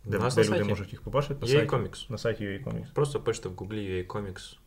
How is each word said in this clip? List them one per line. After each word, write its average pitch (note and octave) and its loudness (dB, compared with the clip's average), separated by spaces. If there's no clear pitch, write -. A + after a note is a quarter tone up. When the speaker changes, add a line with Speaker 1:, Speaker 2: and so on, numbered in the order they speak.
Speaker 1:
Де, G2+ 0
Speaker 2:
У F#2+ 2
нас B2+ 2
Speaker 1:
де A2+ 8
Speaker 2:
на G#2+ 8
Speaker 1:
люди G#2+ 4
Speaker 2:
сайті. G#2 2
Speaker 1:
можуть G2 -2
їх - -12
побачити? C3 0
На - -6
Speaker 2:
U - 0
A C3+ 8
Speaker 1:
сайті? D3 6
Speaker 2:
Comics. - -4
Speaker 1:
На G#2+ -4
сайті G#2 0
U G2+ -2
A G2 -6
Comics. A2+ -6
Speaker 2:
Просто C#3 2
пишете A2 -2
в F#2 -8
Гуглі G2+ -6
U F#2 -2
A - -16
Comics G2+ -8